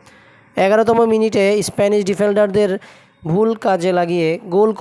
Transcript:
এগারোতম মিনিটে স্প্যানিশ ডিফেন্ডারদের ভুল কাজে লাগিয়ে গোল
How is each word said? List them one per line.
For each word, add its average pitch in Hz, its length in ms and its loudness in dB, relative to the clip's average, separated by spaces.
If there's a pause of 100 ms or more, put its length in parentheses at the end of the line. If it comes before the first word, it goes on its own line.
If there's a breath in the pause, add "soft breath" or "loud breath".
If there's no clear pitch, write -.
(640 loud breath)
এগারোতম 220 340 2 (140)
মিনিটে 220 300 0 (240)
স্প্যানিশ 208 420 0
ডিফেন্ডারদের 202 640 0 (600 loud breath)
ভুল 214 180 0 (160)
কাজে 185 340 0
লাগিয়ে 170 300 0 (260)
গোল 214 140 2 (120)